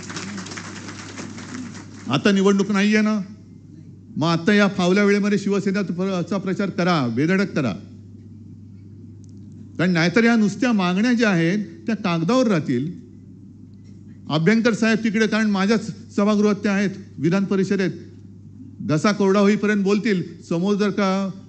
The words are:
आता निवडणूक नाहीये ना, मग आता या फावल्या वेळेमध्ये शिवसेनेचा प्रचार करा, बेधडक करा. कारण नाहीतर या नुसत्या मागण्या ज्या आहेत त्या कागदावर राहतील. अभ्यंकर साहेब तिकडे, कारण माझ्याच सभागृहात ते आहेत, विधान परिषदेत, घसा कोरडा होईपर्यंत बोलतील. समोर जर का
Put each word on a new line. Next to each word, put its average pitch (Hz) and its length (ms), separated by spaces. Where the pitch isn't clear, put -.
आता 202 240
निवडणूक 196 380
नाहीये 208 300
ना, 214 200
मग 151 120
आता 165 240
या 208 160
फावल्या 185 360
वेळेमध्ये 202 340
शिवसेनेचा 190 1000
प्रचार 190 320
करा, 170 360
बेधडक 180 380
करा. 120 180
कारण 180 120
नाहीतर 175 340
या 233 120
नुसत्या 214 360
मागण्या 196 400
ज्या 226 180
आहेत 180 340
त्या 220 100
कागदावर 180 500
राहतील. 151 460
अभ्यंकर 208 420
साहेब 220 320
तिकडे, 220 220
कारण 214 240
माझ्याच 202 640
सभागृहात 208 380
ते 202 140
आहेत, 196 220
विधान 175 260
परिषदेत, 190 460
घसा 156 320
कोरडा 196 280
होईपर्यंत 208 440
बोलतील. 202 380
समोर 180 260
जर 202 160
का 196 400